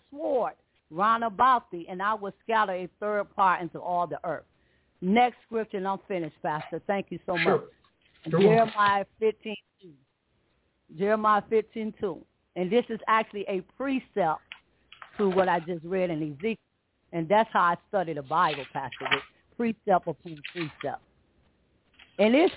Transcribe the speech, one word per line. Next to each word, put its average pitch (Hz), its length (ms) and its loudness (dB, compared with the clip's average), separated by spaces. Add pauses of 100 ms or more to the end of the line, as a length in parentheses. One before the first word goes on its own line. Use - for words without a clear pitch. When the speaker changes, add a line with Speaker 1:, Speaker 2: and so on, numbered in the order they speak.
(100)
Speaker 1:
sword 277 440 -2 (360)
round 220 340 0
about 233 460 2
thee, 170 180 -10
and 185 140 -8
I 208 100 0
will 202 300 -6
scatter 214 300 0
a 180 160 -6 (120)
third 208 340 -2
part 180 280 4
into 165 180 -8
all 175 260 -2
the 147 180 -8
earth." 160 200 -6 (560)
Next 233 440 2
scripture, 220 340 -6
and 190 100 -4
I'm 196 120 -4
finished, 170 420 -8
Pastor. 156 380 -6
Thank 196 300 -4
you 175 140 -8
so 180 140 -4
Speaker 2:
Sure. 170 200 2
Speaker 1:
much. - 120 -14 (560)
Speaker 2:
You're 160 140 2
welcome. 220 320 6
Speaker 1:
Jeremiah 202 340 2 (120)
fifteen 214 380 -2 (240)
two. 175 140 -20 (1000)
Jeremiah 208 520 2
fifteen 220 460 -2
two. 185 300 -8 (300)
And 180 160 -2
this 233 200 4
is 220 160 -8
actually 220 420 0
a 190 140 -4
precept 220 800 -4 (720)
to 208 140 2
what 185 180 2
I 175 120 2
just 165 240 -8
read 180 260 -2
in 156 120 -4
Ezekiel. 156 360 -4 (540)
And 165 160 -4
that's 214 220 2
how 202 120 2
I 175 140 2 (120)
study 175 240 -2
the 147 100 -8
Bible, 151 500 0
Pastor, 135 380 -8
with - 120 0 (340)
precept 208 500 0
upon 160 360 -10 (100)
precept. 143 500 -8 (1160)
"And 220 160 4
it 330 220 6